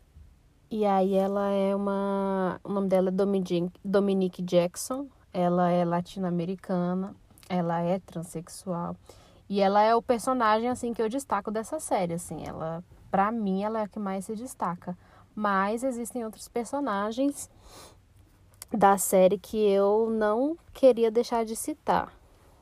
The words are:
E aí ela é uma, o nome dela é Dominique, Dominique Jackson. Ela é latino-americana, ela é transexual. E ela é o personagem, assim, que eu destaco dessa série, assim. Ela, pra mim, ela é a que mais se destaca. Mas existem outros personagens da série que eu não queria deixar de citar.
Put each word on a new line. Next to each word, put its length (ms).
E 160
aí 280
ela 380
é 220
uma, 920
o 100
nome 160
dela 180
é 40
Dominique, 600
Dominique 560
Jackson. 640
Ela 400
é 120
latino-americana, 1300
ela 320
é 180
transexual. 960
E 120
ela 200
é 140
o 60
personagem, 680
assim, 240
que 80
eu 80
destaco 420
dessa 280
série, 340
assim. 320
Ela, 380
pra 220
mim, 320
ela 160
é 40
a 40
que 120
mais 260
se 100
destaca. 640
Mas 480
existem 400
outros 240
personagens 1000
da 260
série 400
que 200
eu 540
não 460
queria 380
deixar 340
de 100
citar. 580